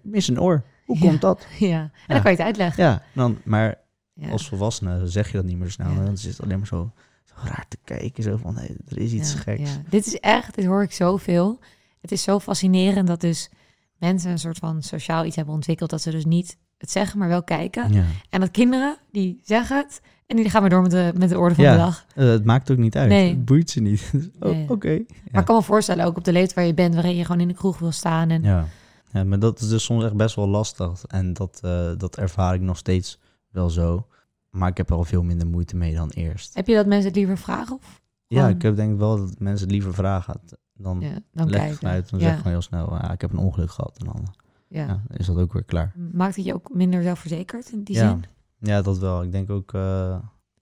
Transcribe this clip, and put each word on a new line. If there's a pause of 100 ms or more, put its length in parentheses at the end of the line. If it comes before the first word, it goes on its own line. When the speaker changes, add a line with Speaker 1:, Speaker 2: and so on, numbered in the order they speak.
Speaker 1:
mis
een
oor. (240)
Hoe
Speaker 2:
Ja.
Speaker 1:
komt
dat?" (120)
Speaker 2:
Ja,
en (160)
dan
Speaker 1:
Ja.
Speaker 2:
kan
je
het
uitleggen.
Speaker 1:
Ja, (120)
dan,
maar (400)
Speaker 2:
Ja.
Speaker 1:
als
volwassene
zeg
je
dat
niet
meer
zo
snel.
Speaker 2:
Ja.
Speaker 1:
Dan
zit
het
alleen
maar
zo, (320)
zo (100)
raar
te
kijken.
Zo
van,
"Hey, (120)
er
is
iets
Speaker 2:
Ja,
Speaker 1:
geks."
Speaker 2:
ja.
Dit
is
echt,
dit
hoor
ik
zoveel. (420)
Het
is
zo
fascinerend
dat
dus (460)
mensen
een
soort
van
sociaal
iets
hebben
ontwikkeld,
dat
ze
dus
niet (220)
het
zeggen,
maar
wel
kijken.
Speaker 1:
Ja. (260)
Speaker 2:
En
dat
kinderen, (120)
die
zeggen
het (260)
en
die
gaan
weer
door
met
de,
met
de
orde
van
Speaker 1:
Ja,
Speaker 2:
de
dag. (100)
Speaker 1:
eh,
het
maakt
ook
niet
uit.
Speaker 2:
Nee.
Speaker 1:
Het
boeit
ze
niet.
<laughs> (100)
Oh,
Speaker 2:
Nee.
Speaker 1:
oké.
Speaker 2:
Maar (280)
Speaker 1:
Ja.
Speaker 2:
ik
kan
me
voorstellen,
ook
op
de
leeftijd
waar
je
bent,
waarin
je
gewoon
in
de
kroeg
wil
staan
en
Speaker 1:
Ja. (460)
Ja,
maar
dat
is
dus
soms
echt
best
wel
lastig.
En
dat,
eh,
dat
ervaar
ik
nog
steeds (320)
wel
zo. (440)
Maar
ik
heb
er
al
veel
minder
moeite
mee
dan
eerst.
Speaker 2:
Heb
je
dat
mensen
het
liever
vragen?
Of (260)
Speaker 1:
Ja,
Speaker 2:
gewoon
Speaker 1:
ik
heb
denk
ik
wel
dat
mensen
het
liever
vragen. (340)
Dan
Speaker 2:
Ja, (140)
dan
Speaker 1:
leg
ik
Speaker 2:
kijken.
Speaker 1:
het
uit
en
Speaker 2:
Ja.
Speaker 1:
zeg
gewoon
heel
snel,
"Ja,
ik
heb
een
ongeluk
gehad."
En
dan, (420)
Speaker 2:
Ja.
Speaker 1:
ja, (140)
is
dat
ook
weer
klaar. (200)
Speaker 2:
Maakt
het
je
ook
minder
zelfverzekerd
in
die
Speaker 1:
Ja.
Speaker 2:
zin? (360)
Speaker 1:
Ja,
dat
wel.
Ik
denk
ook,
eh, (440)